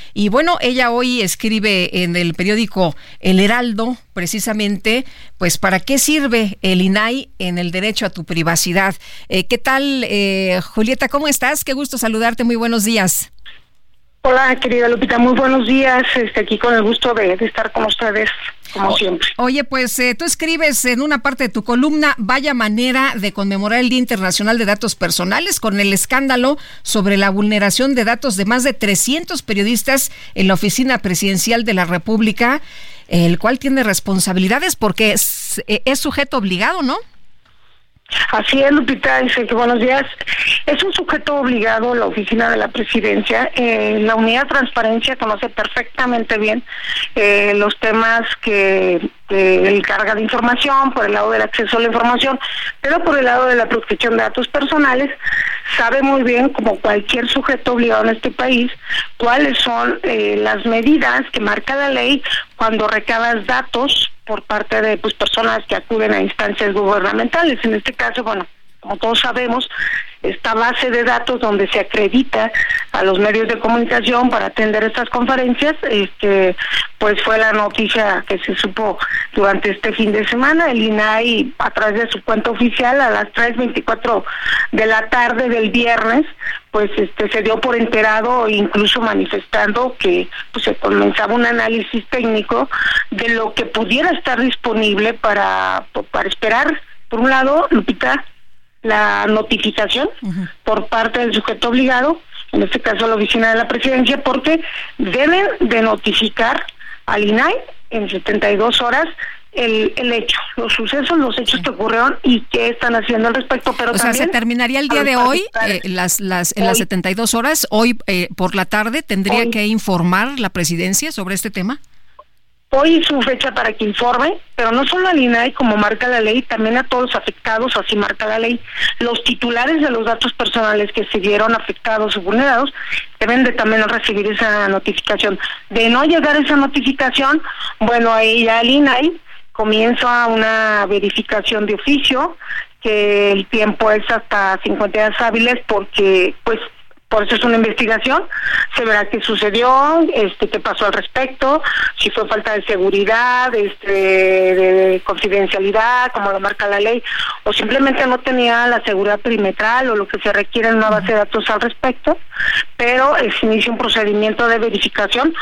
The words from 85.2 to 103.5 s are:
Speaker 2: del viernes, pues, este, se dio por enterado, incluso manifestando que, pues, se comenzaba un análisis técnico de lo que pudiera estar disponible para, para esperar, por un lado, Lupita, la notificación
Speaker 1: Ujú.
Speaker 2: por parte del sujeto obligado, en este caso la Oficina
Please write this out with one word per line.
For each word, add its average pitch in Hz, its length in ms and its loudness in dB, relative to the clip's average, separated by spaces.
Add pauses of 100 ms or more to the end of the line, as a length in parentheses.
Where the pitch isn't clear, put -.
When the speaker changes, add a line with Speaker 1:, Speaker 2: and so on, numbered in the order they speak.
Speaker 2:
del 226 220 0
viernes, 233 540 2 (460)
pues, 208 260 0
este, 208 340 -2
se 220 120 0
dio 220 180 0
por 247 160 0
enterado, 226 720 2
incluso 208 520 2
manifestando 208 1000 0
que, 180 300 0 (240)
pues, 233 120 -8
se 208 120 0
comenzaba 202 580 2
un 240 120 2
análisis 226 640 -2
técnico 233 580 0 (420)
de 233 200 -2
lo 226 240 -2
que 226 100 -2
pudiera 233 460 0
estar 247 300 -2
disponible 220 720 0
para, 190 720 0 (240)
para 202 180 -2
esperar, 233 520 0 (280)
por 226 120 -4
un 262 100 4
lado, 277 400 2
Lupita, 254 540 0 (580)
la 208 440 0
notificación 214 800 0 (140)
Speaker 1:
Ujú. 185 240 -6 (160)
Speaker 2:
por 214 240 0
parte 226 320 0
del 233 160 0
sujeto 226 360 -2
obligado, 262 500 2 (320)
en 202 100 2
este 202 160 0
caso 220 300 0
la 226 80 2
Oficina 226 340 2